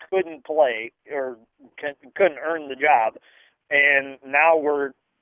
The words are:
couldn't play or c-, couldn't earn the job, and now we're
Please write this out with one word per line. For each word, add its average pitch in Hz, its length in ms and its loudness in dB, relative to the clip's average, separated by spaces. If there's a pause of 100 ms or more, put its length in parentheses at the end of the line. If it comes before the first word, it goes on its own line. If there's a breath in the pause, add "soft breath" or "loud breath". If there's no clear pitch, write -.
couldn't 165 340 -4
play 123 480 0 (180)
or 123 280 -6 (420)
c-, 143 360 -14
couldn't 160 300 0
earn 156 220 -8
the 135 80 -10
job, 127 400 2 (540 soft breath)
and 143 560 2
now 151 320 4
we're 143 340 -2 (300)